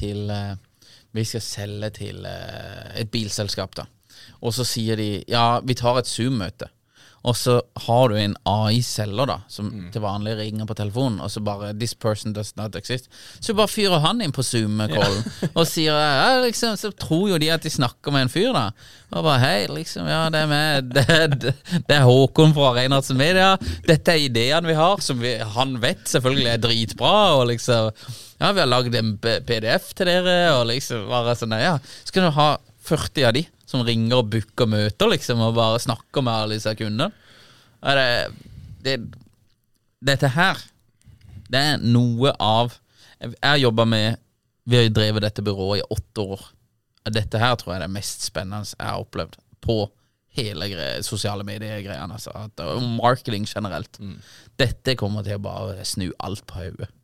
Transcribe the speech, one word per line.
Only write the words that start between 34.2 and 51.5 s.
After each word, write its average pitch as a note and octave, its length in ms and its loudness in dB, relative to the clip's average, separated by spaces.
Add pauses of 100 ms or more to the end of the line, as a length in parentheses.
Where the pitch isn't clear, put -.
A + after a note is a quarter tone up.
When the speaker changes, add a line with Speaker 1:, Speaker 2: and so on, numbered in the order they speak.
Speaker 1:
og A2 100 -2
booker A2+ 400 0
møter, G#2+ 400 2
liksom, B2+ 320 0
og A2+ 140 2
bare A2+ 260 2
snakker - 400 -4
med A#2+ 100 0
alle G#2+ 220 -2
disse G#2+ 240 -4
kundene. A2 300 -2 (760)
Ja, C#3 160 0
det, C3 60 4 (800)
det, C3+ 80 -2 (1120)
dette C3+ 280 2
her, E3+ 300 0 (880)
det B2+ 80 0
er C#3+ 240 0
noe A#2+ 560 4
av, A2+ 380 2 (420)
jeg A#2+ 240 -12
har C#3+ 160 4
jobbet A#2 320 4
med, A2 300 0 (460)
vi A#2+ 120 4
har A#2 80 6
jo A2 80 2
drevet G#2+ 320 2
dette G#2+ 160 -4
byrået G2 400 -2
i - 80 -8
åtte - 360 -6 (100)
år. - 80 -20 (600)
Dette G#2+ 360 -2
her A#2+ 160 2
tror - 160 -10
jeg F#2 60 -6
er D#2+ 60 -6
det F#2+ 100 -8
mest - 260 -8
spennende G2 480 -8
jeg - 160 -10
har G2 160 -6
opplevd - 320 -10 (320)
på A2+ 100 2 (580)
hele G2+ 360 -6
gre-, C#2+ 320 -6
sosiale G2+ 420 -6
medier-greiene, G2+ 720 -10